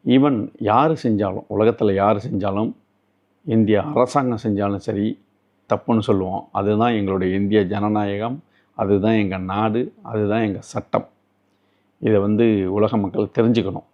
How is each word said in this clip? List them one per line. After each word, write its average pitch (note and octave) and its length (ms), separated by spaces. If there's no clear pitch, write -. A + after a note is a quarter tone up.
Even C3 520
யாரு C3 460
செஞ்சாலும், G2+ 460
உலகத்துல G#2+ 440
யாரு G2+ 260
செஞ்சாலும், G2+ 440
இந்திய G#2+ 360
அரசாங்கம் B2 640
செஞ்சாலும் G2+ 320
சரி, G2+ 440
தப்புன்னு A2+ 260
சொல்லுவோம். F#2+ 520
அதுதான் G#2 420
எங்களுடைய F#2+ 420
இந்திய G2+ 260
ஜனநாயகம், G#2 800
அதுதான் G2+ 380
எங்க G2 240
நாடு, G#2+ 640
அதுதான் A2 400
எங்க G2+ 200
சட்டம். - 460
இதை A2 200
வந்து G#2 540
உலக G#2+ 240
மக்கள் G2 420
தெரிஞ்சுக்கணும். A2 540